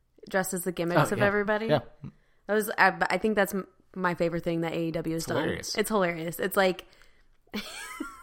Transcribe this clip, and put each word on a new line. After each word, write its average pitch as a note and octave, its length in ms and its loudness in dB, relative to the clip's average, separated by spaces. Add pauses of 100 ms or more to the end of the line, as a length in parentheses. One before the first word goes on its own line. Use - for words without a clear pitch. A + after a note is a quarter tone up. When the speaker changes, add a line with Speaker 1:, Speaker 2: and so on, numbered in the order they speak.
(280)
Speaker 1:
Dressed F#3 240 0
as F3+ 120 -4
the F#3 80 -2
gimmicks E3+ 400 2
Speaker 2:
Oh, - 20 0
Speaker 1:
of F#3+ 60 -2
Speaker 2:
yeah. G3+ 60 6
Speaker 1:
everybody? G#3 400 0
Speaker 2:
Yeah. D3+ 120 4 (720)
Speaker 1:
That G3+ 60 2
was, G#3+ 220 0
I, F#3 160 6 (160)
I F#3 100 0
think G#3+ 180 2
that's G3 180 2
m-, F#3+ 140 -4 (260)
my F3+ 200 0
favorite E3+ 280 0
thing E3 200 0
that E3 100 -2
A E3 140 -2
E E3 40 -2
W D#3+ 240 -4
has E3 80 -2
Speaker 2:
It's - 60 -8
Speaker 1:
done. E3 140 -2
Speaker 2:
hilarious. - 340 -4
Speaker 1:
It's G#3+ 140 0
hilarious. E3+ 500 0
It's F#3+ 160 -2
like F#3+ 300 2 (680)
<laughs> G#3+ 80 -8 (600)